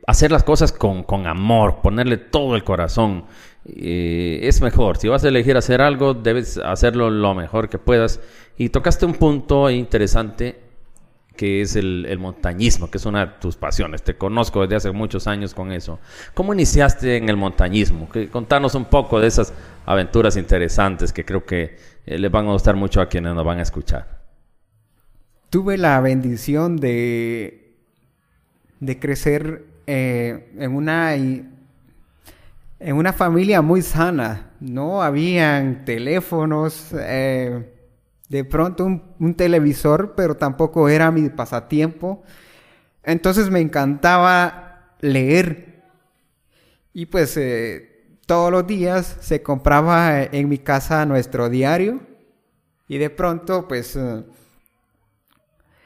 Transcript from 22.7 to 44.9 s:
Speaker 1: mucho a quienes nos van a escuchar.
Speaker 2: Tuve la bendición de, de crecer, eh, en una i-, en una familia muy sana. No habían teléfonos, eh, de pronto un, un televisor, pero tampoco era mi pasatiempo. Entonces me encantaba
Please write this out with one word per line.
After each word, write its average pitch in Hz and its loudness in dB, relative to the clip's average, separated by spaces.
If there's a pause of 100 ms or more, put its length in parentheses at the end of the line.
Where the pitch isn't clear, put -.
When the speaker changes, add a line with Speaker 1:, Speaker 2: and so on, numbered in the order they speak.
Speaker 1:
mucho 98 2
a 90 0
quienes 85 -4
nos 82 -2
van 85 -2
a - -4
escuchar. - -6 (1300)
Speaker 2:
Tuve 190 0
la 143 4
bendición 131 0
de, 117 -4 (1040)
de 131 -6
crecer, 147 -2 (220)
eh, 123 -4
en 131 -4
una 156 0
i-, 131 -4 (1300)
en 143 -4
una 180 2
familia 180 2
muy 175 4
sana. 147 -2
No 147 -4
habían 147 0
teléfonos, 156 -2 (100)
eh, 127 -4 (520)
de 139 -6
pronto 170 -2
un, 190 -6
un 165 0
televisor, 165 2
pero 165 -2
tampoco 151 0
era 160 4
mi 156 0
pasatiempo. 156 -4 (800)
Entonces 185 2
me 185 2
encantaba 175 0